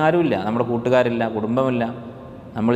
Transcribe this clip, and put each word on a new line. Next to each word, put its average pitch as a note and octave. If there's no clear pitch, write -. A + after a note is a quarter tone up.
ആരുമില്ല, D#3
നമ്മുടെ A#2
കൂട്ടുകാരില്ല, A#2+
കുടുംബമില്ല, A#2+
നമ്മൾ A#2